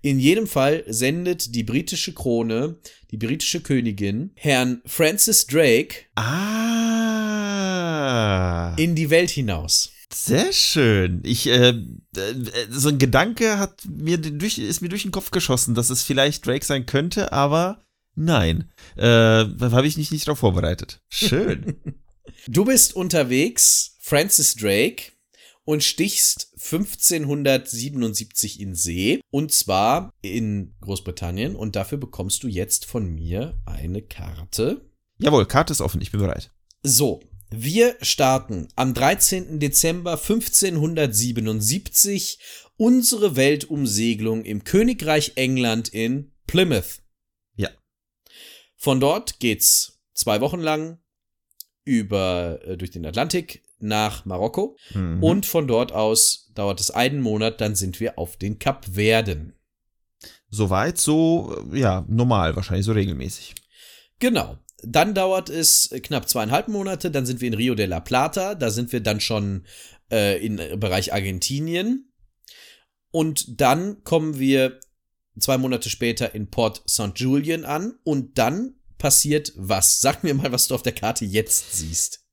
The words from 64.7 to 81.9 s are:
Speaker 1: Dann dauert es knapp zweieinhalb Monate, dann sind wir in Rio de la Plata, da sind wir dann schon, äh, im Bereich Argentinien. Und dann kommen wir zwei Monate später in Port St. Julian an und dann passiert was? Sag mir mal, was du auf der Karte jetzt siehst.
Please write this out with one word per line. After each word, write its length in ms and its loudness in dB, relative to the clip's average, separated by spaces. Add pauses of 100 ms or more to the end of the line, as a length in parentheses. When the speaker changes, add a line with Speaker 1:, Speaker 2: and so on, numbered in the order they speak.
Speaker 1:
Dann 320 2
dauert 340 0
es 400 2 (140)
knapp 260 -4
zweieinhalb 380 0
Monate, 420 -4
dann 160 0
sind 160 -6
wir 60 -2
in 80 -2
Rio 180 0
de 140 0
la 120 -4
Plata, 540 -2
da 160 -2
sind 220 -4
wir 80 -2
dann 220 0
schon, 440 -4 (460)
äh, 340 2
im 120 -4 (220)
Bereich 340 -2
Argentinien. 1000 -4 (1000)
Und 500 -2
dann 420 0
kommen 360 0
wir 400 2 (600)
zwei 180 2
Monate 320 -2
später 460 -4
in 160 -8
Port 360 0
St. 280 -2
Julian 500 0
an 380 -4
und 340 -2
dann 380 0 (240)
passiert 560 2
was? 460 2
Sag 220 0
mir 120 0
mal, 160 -2
was 160 0
du 80 0
auf 80 -4
der 100 0
Karte 320 -4
jetzt 520 -2
siehst. 560 -6